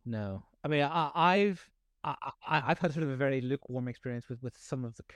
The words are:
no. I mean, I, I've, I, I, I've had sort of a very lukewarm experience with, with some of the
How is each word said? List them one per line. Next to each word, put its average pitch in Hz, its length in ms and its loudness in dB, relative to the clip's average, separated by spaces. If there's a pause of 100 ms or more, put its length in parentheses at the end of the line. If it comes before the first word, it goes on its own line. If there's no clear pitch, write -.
no. 101 380 -4 (200)
I - 40 -2
mean, 147 160 4
I, 156 320 0
I've, 185 540 4 (340)
I, 147 120 -2 (320)
I, 151 200 2
I've 165 120 2
had 170 140 0
sort 160 100 0
of 147 60 0
a 135 60 -2
very 135 260 2
lukewarm 127 460 -2
experience 120 420 -6
with, 120 140 -10
with 123 140 -8
some 131 280 -6
of 117 100 -10
the - 80 -18 (120)